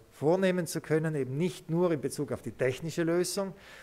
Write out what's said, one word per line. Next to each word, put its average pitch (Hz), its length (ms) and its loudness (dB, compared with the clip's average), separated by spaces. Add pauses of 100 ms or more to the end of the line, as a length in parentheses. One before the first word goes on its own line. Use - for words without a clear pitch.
(100)
vornehmen 180 560 2
zu - 140 -6
können, 156 340 0
eben 131 240 -2
nicht 175 320 -2
nur 170 220 4
in 143 80 0
Bezug 131 320 -4
auf 110 100 -4
die 117 80 -8
technische 147 540 -2
Lösung 175 500 0 (280)